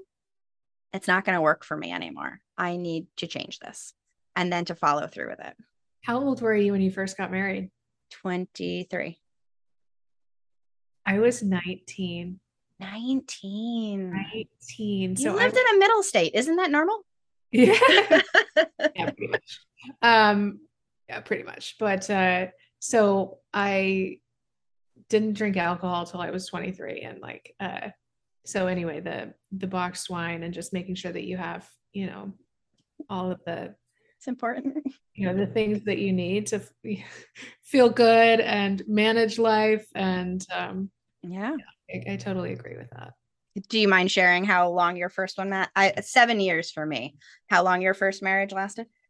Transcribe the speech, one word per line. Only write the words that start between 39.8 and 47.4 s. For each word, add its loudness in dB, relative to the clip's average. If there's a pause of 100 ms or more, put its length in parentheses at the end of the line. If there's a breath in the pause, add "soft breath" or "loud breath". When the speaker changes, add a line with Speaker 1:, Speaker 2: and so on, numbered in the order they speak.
Speaker 2:
And, -2
um, -6 (320)
Speaker 1:
Yeah. -8 (320)
Speaker 2:
yeah, -10
I, -6
I -8
totally -6
agree -14
with -16
that. -16 (560)
Speaker 1:
Do -2
you 4
mind 4
sharing 4
how 2
long 0
your -6
first -8
one, -6
Matt? -4
I, 2
seven 4
years 0
for -6
me. -8 (320 soft breath)